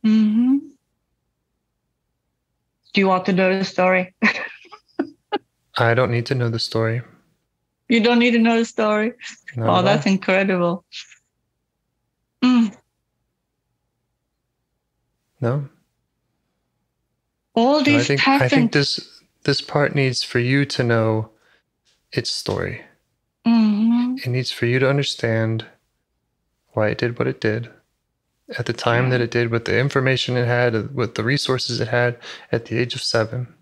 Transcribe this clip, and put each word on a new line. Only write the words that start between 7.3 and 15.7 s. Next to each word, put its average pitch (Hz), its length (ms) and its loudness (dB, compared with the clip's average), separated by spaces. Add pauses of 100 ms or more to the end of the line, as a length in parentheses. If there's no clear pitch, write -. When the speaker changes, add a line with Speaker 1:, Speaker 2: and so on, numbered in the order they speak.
Speaker 1:
You 233 100 4
don't 240 180 4
need 240 140 4
to 233 60 2
know 226 180 2
the 226 80 0
story? 214 480 -2 (420)
Speaker 2:
Not 113 140 -2
Speaker 1:
Oh, 180 120 2
Speaker 2:
at - 20 0
Speaker 1:
that's 170 240 2
Speaker 2:
all. 190 60 2
Speaker 1:
incredible. 185 720 0 (1600)
Mm. 240 320 4 (2750)
Speaker 2:
No. 135 280 -2 (1900)